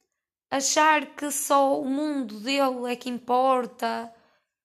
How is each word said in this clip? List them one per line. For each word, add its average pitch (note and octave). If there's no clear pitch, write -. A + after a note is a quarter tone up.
Achar D4+
que D4
só C#4
o C4+
mundo C4+
dele B3+
é -
que B3
importa. A#3+